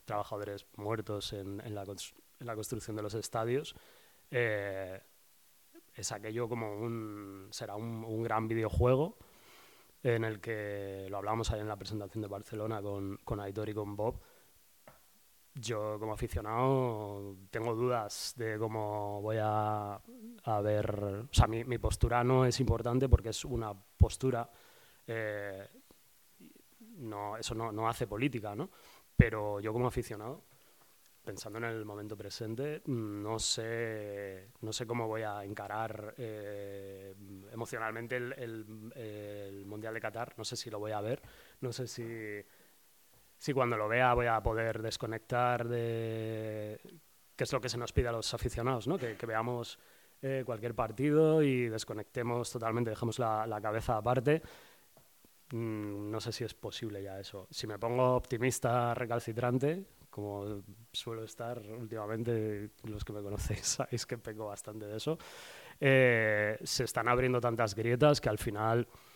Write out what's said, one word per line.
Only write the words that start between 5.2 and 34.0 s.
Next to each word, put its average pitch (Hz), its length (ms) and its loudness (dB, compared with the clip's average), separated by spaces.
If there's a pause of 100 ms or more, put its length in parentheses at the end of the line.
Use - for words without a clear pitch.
es - 180 -6
aquello 110 380 -4
como 113 260 -2
un, 104 760 -6
será 104 240 -8
un, 113 280 -6
un 113 200 0
gran 110 240 2
videojuego 123 680 4 (840)
en 117 220 2
el 110 160 -4
que, 101 680 -6
lo 101 80 -6
hablamos 110 340 0
ahí 110 80 0
en 107 80 -4
la 104 100 -4
presentación 104 440 -6
de 104 80 -4
Barcelona 104 520 -6
con, 101 420 -4
con 107 160 -4
Aitor 101 300 -4
y 107 40 -4
con 104 220 -4
Bob, 110 260 -2 (1300)
yo 107 460 -2
como 110 140 -2
aficionado 110 1200 0 (160)
tengo 113 240 0
dudas 117 640 0
de 110 200 -2
cómo 107 640 -2
voy 110 200 0
a, 107 580 2 (440)
a 107 180 2
ver, 104 680 2
o - 40 -10
sea, 117 140 8
mi, 113 180 0
mi 123 120 0
postura 120 460 4
no 131 220 8
es 120 160 4
importante 120 480 4
porque 117 200 6
es - 140 -4
una 113 300 -2
postura, 120 760 2 (560)
eh, 104 600 -4 (1300)
no, 104 380 -6
eso 117 200 -4
no, 113 160 -2
no 110 180 2
hace 120 180 0
política, 107 480 -2
¿no? 147 140 -4 (480)
Pero 107 420 4
yo 110 140 -2
como 123 140 4
aficionado, 113 580 -6 (800)
pensando 104 360 -8
en 117 60 -2
el 113 200 -4
momento 104 300 -8
presente, 113 680 -6
no 110 540 -2
sé, 107 1120 -4 (100)